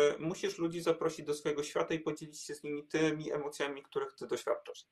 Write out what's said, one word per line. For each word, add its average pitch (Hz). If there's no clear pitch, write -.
musisz 180
ludzi 170
zaprosić 160
do 147
swojego 147
świata 165
i 160
podzielić 151
się 147
z -
nimi 147
tymi 156
emocjami, 143
których 135
ty 127
doświadczasz. -